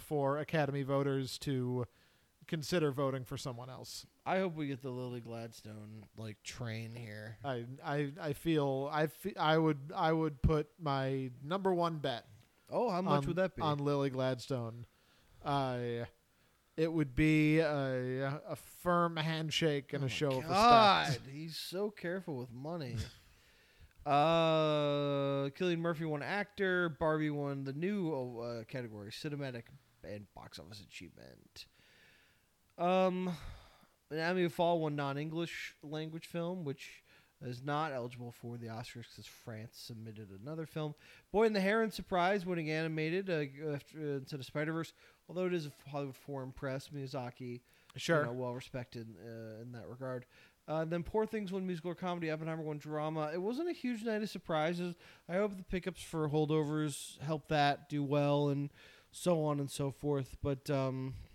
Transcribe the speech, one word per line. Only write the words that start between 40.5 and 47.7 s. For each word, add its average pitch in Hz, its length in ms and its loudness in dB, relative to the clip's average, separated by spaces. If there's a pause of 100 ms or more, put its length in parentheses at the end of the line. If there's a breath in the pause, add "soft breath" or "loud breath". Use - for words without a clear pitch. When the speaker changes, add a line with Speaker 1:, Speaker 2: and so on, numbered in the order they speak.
Speaker 2:
film. 151 280 -4 (380 loud breath)
Boy 214 140 6
and 214 100 4
the 196 60 4
Heron 214 300 4
surprise 185 540 2
winning 170 240 0
animated, 160 600 0
uh, 151 440 -2
after, 143 260 -8
uh, 143 180 -2
instead 135 220 -6
of 123 60 -8
Spider-Verse, 156 480 -2 (340 soft breath)
although 180 200 -2
it 180 60 2
is 165 120 0
a 143 40 -6
f-, - 200 -18
Hollywood 143 260 -4
foreign 131 360 -8
press, 135 380 -6
Miyazaki, 127 720 -8 (340 soft breath)